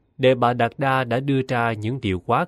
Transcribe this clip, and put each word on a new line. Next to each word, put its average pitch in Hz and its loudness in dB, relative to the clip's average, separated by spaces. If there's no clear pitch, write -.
Đề 131 4
Bà 120 2
Đạt 120 0
Đa 131 0
đã 117 -2
đưa 139 0
ra 117 0
những 110 -6
điều 92 -2
quá 135 0